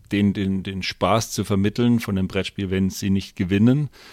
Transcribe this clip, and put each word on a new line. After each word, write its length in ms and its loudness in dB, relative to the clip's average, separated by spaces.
den, 200 2
den, 300 -2
den 200 -8
Spaß 500 0
zu 120 -4
vermitteln 560 2
von 160 -4
dem 120 0
Brettspiel, 420 -4
wenn 200 0
sie 200 -4
nicht 260 -2
gewinnen. 540 2